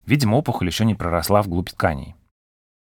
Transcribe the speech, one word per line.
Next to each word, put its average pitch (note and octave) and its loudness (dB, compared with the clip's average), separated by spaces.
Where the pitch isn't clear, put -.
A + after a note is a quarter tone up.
Видимо, B2 2
опухоль A#2+ 0
ещё F#2 -2
не A2 2
проросла F2 0
вглубь F2+ -4
тканей. D2+ -4